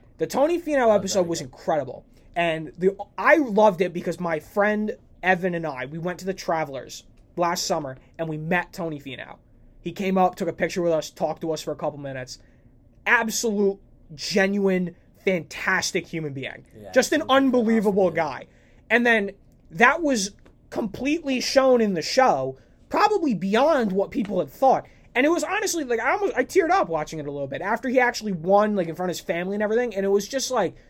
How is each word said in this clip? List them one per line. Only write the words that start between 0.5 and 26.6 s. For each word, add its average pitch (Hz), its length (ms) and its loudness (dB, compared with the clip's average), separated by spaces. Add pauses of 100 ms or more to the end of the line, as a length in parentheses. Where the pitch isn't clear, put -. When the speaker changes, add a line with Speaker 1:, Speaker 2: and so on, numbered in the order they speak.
Speaker 1:
Finau 285 260 0
Speaker 2:
That - 0 -
was 214 100 6
Speaker 1:
episode 190 260 0
Speaker 2:
very 170 80 0
Speaker 1:
was 165 100 -2
Speaker 2:
good. 156 60 -8
Speaker 1:
incredible. 131 580 -6 (320)
And 160 420 -2
the, 190 180 0 (220)
I 247 180 6
loved 214 440 4
it 180 120 -2
because 170 280 -6
my 170 200 -4
friend 214 560 -2 (260)
Evan 180 320 0
and 165 120 -4
I, 131 200 -6
we 151 120 -10
went 170 220 -6
to 185 60 -14
the 190 80 -4
Travelers 156 680 -6 (320)
last 175 300 0
summer 139 300 -4 (220)
and 165 100 -6
we 156 80 -6
met 165 360 -2
Tony 165 280 -8
Finau. 131 360 -14 (440)
He 175 120 -8
came 190 240 -2
up, 185 200 4
took 180 120 -4
a - 40 -4
picture 175 300 -4
with 170 100 2
us, 156 180 -2
talked 156 300 -6
to 165 120 -4
us 151 100 -4
for 160 100 -6
a 147 40 -6
couple 143 220 -6
minutes. 135 400 -12 (680)
Absolute, 208 720 2 (360)
genuine, 190 800 0 (300)
fantastic 180 840 -2
human 156 260 -8
being. 131 320 -12 (160)
Speaker 2:
Yeah, 104 120 -16
Speaker 1:
Just 240 200 4
an 302 80 2
Speaker 2:
he - 40 -4
was - 0 -
a - 40 -16
good 254 60 4 (120)
Speaker 1:
unbelievable 214 640 4
Speaker 2:
dude. 156 60 -4
Speaker 1:
guy. 147 300 -4 (440)
And 233 160 4
then 214 260 2 (380)
that 254 320 4
was 233 300 0 (380)
completely 269 680 -4
shown 262 400 4
in 208 140 0
the 160 80 -2
show, 143 540 2 (320)
probably 339 460 2
beyond 220 580 2
what 190 180 0
people 202 280 -4
had 147 120 -2
thought. 240 360 2 (280)
And 254 120 4
it - 20 6
was 330 160 2
honestly, 349 400 -4
like, 240 160 -2
I 254 120 0
almost, 359 240 -2
I 254 80 2
teared 320 260 2